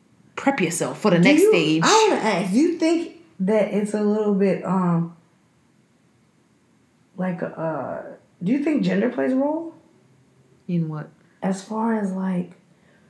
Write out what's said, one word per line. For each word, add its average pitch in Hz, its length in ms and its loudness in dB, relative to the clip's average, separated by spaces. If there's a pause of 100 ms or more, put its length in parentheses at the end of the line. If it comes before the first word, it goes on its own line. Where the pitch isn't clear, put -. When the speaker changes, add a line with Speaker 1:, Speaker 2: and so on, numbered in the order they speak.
(340)
Speaker 1:
prep 269 260 -2
yourself - 400 -4
for 208 100 2
the 170 80 4
Speaker 2:
Do 170 60 6
Speaker 1:
next 302 180 6
Speaker 2:
you, 427 80 6
Speaker 1:
stage. 160 340 2
Speaker 2:
I 427 260 6
wanna 262 120 0
ask, 196 300 -2
do 226 60 2
you 339 200 2
think 330 380 0 (240)
that 208 340 0
it's 208 180 -2
a 214 100 -2
little 208 320 0
bit, 185 300 0
um, 175 500 0 (2000)
like, 180 240 -6
uh, 139 560 -8 (440)
do 190 100 -2
you 294 120 -2
think 294 180 0
gender 190 280 0
plays 262 220 -2
a 262 40 0
role? 311 380 -4 (920)
Speaker 1:
In 170 200 -2
what? 151 220 -10 (320)
Speaker 2:
As 190 200 -4
far 220 360 -4
as, 196 140 -4
like, 190 400 -4 (580)